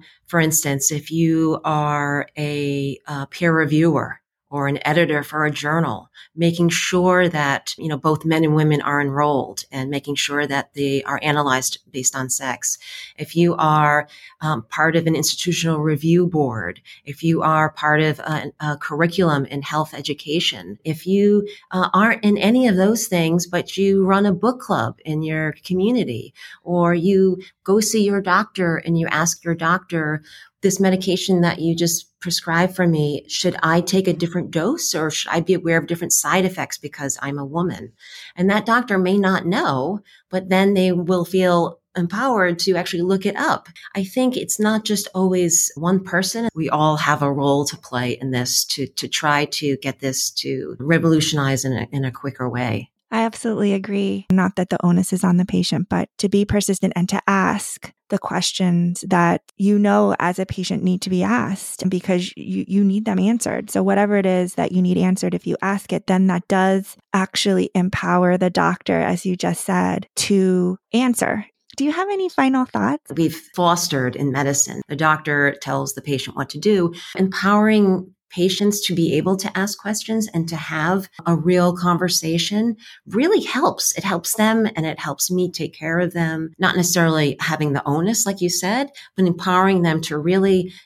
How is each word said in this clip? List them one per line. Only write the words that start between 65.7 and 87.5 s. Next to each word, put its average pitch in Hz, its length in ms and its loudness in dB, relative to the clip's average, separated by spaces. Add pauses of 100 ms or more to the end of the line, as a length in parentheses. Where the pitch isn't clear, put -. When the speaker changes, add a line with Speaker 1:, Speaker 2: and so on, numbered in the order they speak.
Speaker 2:
it, - 140 -4
then 190 200 4
that 175 200 0
does 190 500 0 (160)
actually 190 600 0
empower 180 640 2
the 185 120 2
doctor, 180 500 0
as 175 260 -2
you 180 120 -2
just 175 260 -4
said, 180 440 -2 (100)
to 185 600 2 (140)
answer. 233 540 0 (320)
Do 277 60 -2
you 294 80 0
have 359 180 -4
any 381 200 -2
final 262 360 0
thoughts? 233 500 -4
Speaker 1:
We've 160 200 0 (200)
fostered 165 600 0
in 139 160 -2
medicine. 139 560 -2
The 147 80 -6
doctor 151 640 2
tells 139 320 -4
the - 80 -12
patient 139 340 -6
what 175 140 -6
to 151 100 -12
do. 180 340 2 (220)
Empowering 196 960 2 (180)
patients 190 560 0
to 185 80 -2
be 165 200 0
able 185 240 0
to 196 200 -6
ask 202 220 -4
questions 214 540 -4
and 165 160 -2
to 165 80 -6
have 160 520 -2 (160)
a 170 100 2
real 175 400 2
conversation 175 1000 0 (320)
really 277 340 2
helps. - 560 -2
It 170 60 -8
helps 175 320 -4
them 220 400 2
and 160 100 -2
it 156 140 -6
helps - 320 -6
me 180 180 0
take 165 240 -8
care 165 260 -2
of 180 120 0
them, 160 480 -2
not 185 160 2
necessarily 165 640 2
having 151 320 -2